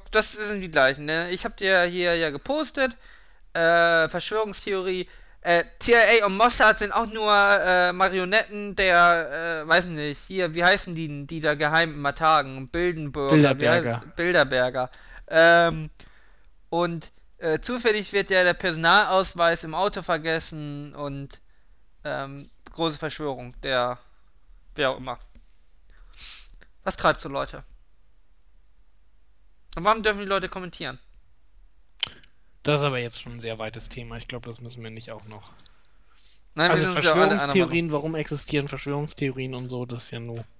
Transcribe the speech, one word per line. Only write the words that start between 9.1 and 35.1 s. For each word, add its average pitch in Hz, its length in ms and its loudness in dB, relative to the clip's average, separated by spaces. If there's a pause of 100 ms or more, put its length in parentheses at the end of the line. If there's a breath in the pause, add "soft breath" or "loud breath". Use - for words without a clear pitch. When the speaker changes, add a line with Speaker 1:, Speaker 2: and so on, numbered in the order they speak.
Speaker 1:
äh, 160 40 -6
weiß 175 180 2
nicht, 151 420 -6
hier, 180 260 -2
wie 170 80 -2
heißen 185 320 2
die, 147 320 -8
die 160 140 -10
da 151 140 0
geheim 156 400 2
immer 143 200 -2
tagen? 139 540 2
Bildenburger, 156 680 -2
Speaker 2:
Bilderberger. 143 680 2
Speaker 1:
wie - 40 -18
heißt, - 100 -20
Bilderberger. 131 720 2 (380 loud breath)
Ähm, 165 600 6 (800 soft breath)
und, 170 420 -4 (280)
äh, 156 220 -2
zufällig 233 520 -2
wird 196 180 0
ja 185 140 4
der 175 100 4
Personalausweis 175 1120 2
im 160 100 -10
Auto 196 280 -2
vergessen 151 920 -6
und, 139 460 -10 (640)
ähm, 139 460 -10 (200)
große 160 280 -4
Verschwörung, 135 640 -8
der, 123 360 -2 (760)
wer 139 160 0
auch - 80 -6
immer. 127 200 -12 (1700 loud breath)
Was 190 140 -6
treibt 156 240 0
so 147 80 -10
Leute? 135 340 -8 (2000)
Und 170 80 -6
warum 214 180 2
dürfen 208 180 0
die 202 60 -8
Leute 190 220 -2
kommentieren? 170 500 -12 (1600 loud breath)
Speaker 2:
Das 147 180 2
ist 147 60 0
aber 131 120 -2
jetzt 120 240 -8
schon 120 120 -16
ein 117 60 -14
sehr 113 180 -8
weites 110 300 -10
Thema. 117 280 -14
Ich 120 120 -14
glaub, 120 160 -12
das 117 160 -14
müssen 117 220 -16
wir 110 80 -14
nicht 113 220 -16